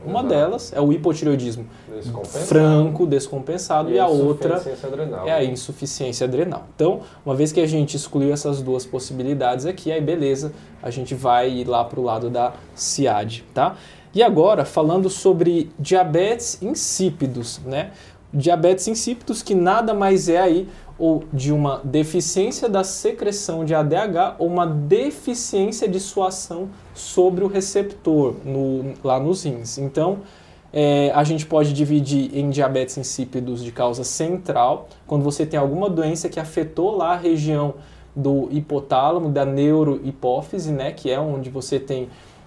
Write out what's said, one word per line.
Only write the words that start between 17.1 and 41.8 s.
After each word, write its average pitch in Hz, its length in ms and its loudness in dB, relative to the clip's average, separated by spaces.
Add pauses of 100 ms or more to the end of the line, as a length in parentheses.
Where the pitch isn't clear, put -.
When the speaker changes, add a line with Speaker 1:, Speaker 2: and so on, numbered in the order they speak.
Speaker 1:
né? 143 260 -6 (420)
Diabetes 170 540 2
insípidos 233 560 -4
que 208 100 -2
nada 208 400 4
mais 190 360 2
é 170 100 4
aí 185 300 2 (300)
ou 160 240 2 (100)
de 139 180 0
uma 147 320 0
deficiência 170 840 0
da 190 140 2
secreção 202 800 -4
de 156 80 0
A 156 80 4
D 151 140 2
H 190 420 0
ou 170 100 0
uma 175 200 2
deficiência 214 1200 0
de 185 120 0
sua 190 280 -2
ação 190 420 -8 (240)
sobre 185 500 2
o 196 40 2
receptor 190 880 0 (100)
no, 135 480 -2 (100)
lá 131 160 2
nos 175 240 -2
rins. 120 360 -6
Então, 160 400 0 (520)
é, 143 440 4
a 147 80 4
gente 151 240 -2
pode 151 260 2
dividir 143 640 0
em 143 140 0
diabetes 131 460 0
insípidos 127 640 -6
de 120 80 -10
causa 123 320 -2
central, 151 840 -2 (200)
quando 143 160 0
você 143 200 0
tem 151 160 -2
alguma 156 300 0
doença 165 400 -2
que - 100 -8
afetou 160 560 -2
lá 175 180 0
a 175 40 -2
região 151 560 0 (420)
do 139 360 0
hipotálamo, 147 800 0
da 143 140 2
neurohipófise, 143 1300 0
né, 139 200 -4
que 143 180 -6
é 131 100 0
onde 139 300 -4
você 135 300 -4
tem 131 300 -6 (380)